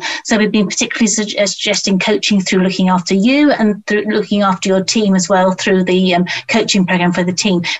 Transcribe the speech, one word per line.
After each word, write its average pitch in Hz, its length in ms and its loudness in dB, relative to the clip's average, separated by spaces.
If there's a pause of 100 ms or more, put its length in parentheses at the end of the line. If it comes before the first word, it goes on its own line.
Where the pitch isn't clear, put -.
(260)
So 226 120 0
we've 214 140 0
been 208 160 0
particularly - 400 -2
sug-, 214 280 -4
uh, 202 120 0
suggesting - 500 -2
coaching 202 420 0
through 185 220 0
Looking 185 280 0
After 185 260 0
You 269 360 4
and 214 360 0
through 208 160 0
Looking 208 400 0
After 190 260 0
Your 190 140 2
Team 202 320 0
as 185 120 0
well 185 260 2
through 185 320 0
the, 185 280 2
um, 175 120 2 (220)
coaching 214 380 2
program 180 280 0
for 180 100 -2
the 175 100 -2
team. 175 300 0 (160)